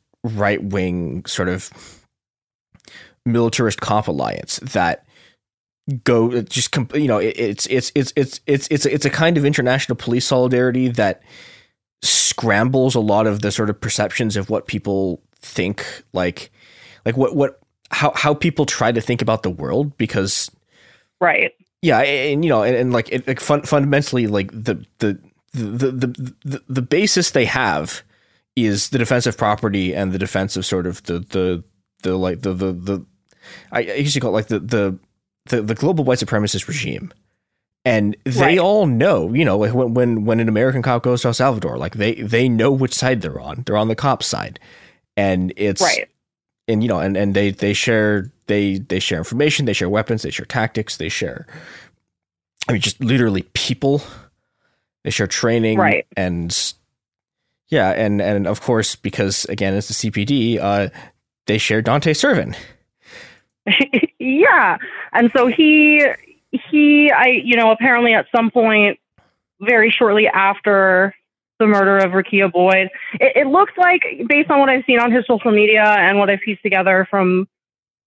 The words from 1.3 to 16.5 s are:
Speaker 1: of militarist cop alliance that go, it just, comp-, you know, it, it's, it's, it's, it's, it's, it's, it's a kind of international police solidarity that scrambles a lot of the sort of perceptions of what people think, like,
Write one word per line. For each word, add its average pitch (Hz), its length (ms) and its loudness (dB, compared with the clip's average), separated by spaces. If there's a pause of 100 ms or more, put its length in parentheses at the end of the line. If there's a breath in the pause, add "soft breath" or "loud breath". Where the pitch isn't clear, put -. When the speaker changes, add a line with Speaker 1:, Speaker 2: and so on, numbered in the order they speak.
Speaker 1:
of 95 220 -6 (1500 loud breath)
militarist 117 560 0
cop 107 280 -2
alliance 57 500 -6
that 90 460 -4 (1000 soft breath)
go, 120 280 2
it 120 160 -4
just, - 240 -4
comp-, 139 220 -4
you 147 140 0
know, 107 100 2
it, 104 200 -4
it's, 104 280 -4
it's, - 280 -2
it's, 135 220 -2
it's, 135 300 -2
it's, 143 240 -2
it's, 143 160 0
it's 143 180 -2
a 139 60 0
kind 165 260 0
of 139 80 2
international 127 520 0
police 120 280 -2
solidarity 127 640 2
that 110 340 -2 (800 soft breath)
scrambles 123 920 2
a 120 60 0
lot 107 260 2
of 104 160 -2
the 104 80 0
sort 104 180 -2
of 101 120 -4
perceptions 107 560 -2
of 98 120 -6
what 107 200 -4
people 98 520 -4 (200)
think, - 440 -6 (280)
like, 90 380 -4 (540 soft breath)